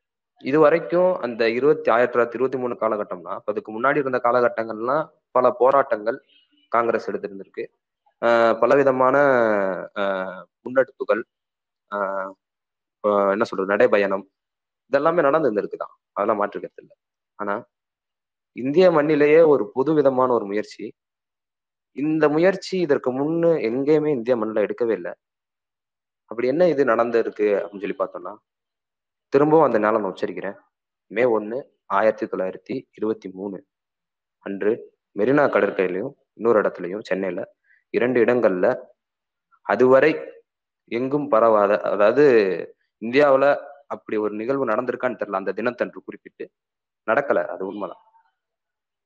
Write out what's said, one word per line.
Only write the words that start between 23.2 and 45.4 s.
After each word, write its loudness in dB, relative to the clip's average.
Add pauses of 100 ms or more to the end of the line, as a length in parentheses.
எங்கேயுமே 0
இந்திய 0
மண்ணில -2
எடுக்கவே -4
இல்ல. -6 (1040)
அப்படி -6
என்ன 2
இது 2
நடந்திருக்கு 0
அப்படின்னு -4
சொல்லி -6
பார்த்தோம்னா, -8 (960)
திரும்பவும் 4
அந்த 2
நாளை 2
நான் -4
உச்சரிக்கிறேன். -8 (540)
மே 0
ஒண்ணு, -2 (240)
ஆயிரத்தி 0
தொள்ளாயிரத்தி -8
இருபத்தி -8
மூணு -12 (760)
அன்று -4 (260)
மெரினா 2
கடற்கரையிலையும் -2 (200)
இன்னொரு 2
இடத்துலையும் -6
சென்னையில -6 (360)
இரண்டு 2
இடங்கள்ல 0 (840)
அதுவரை 4 (720)
எங்கும் -4
பரவாத, 4
அதாவது 2 (800)
இந்தியாவுல 4 (300)
அப்படி -8
ஒரு -2
நிகழ்வு -4
நடந்திருக்கான்னு -4
தெரியல, -6
அந்த -6